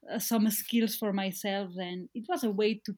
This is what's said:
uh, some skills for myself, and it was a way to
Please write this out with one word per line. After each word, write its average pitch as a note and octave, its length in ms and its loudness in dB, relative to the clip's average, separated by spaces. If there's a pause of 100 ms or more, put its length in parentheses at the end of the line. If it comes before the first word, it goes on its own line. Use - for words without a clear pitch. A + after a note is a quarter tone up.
(140)
uh, A#3 60 -2
some A3 300 4
skills A3 480 2
for G#3 160 0
myself, G3 640 -2
and F3+ 360 -6
it A#3+ 140 -8
was F4 160 -2
a A3 80 2
way G#3+ 340 2
to G#3 120 -4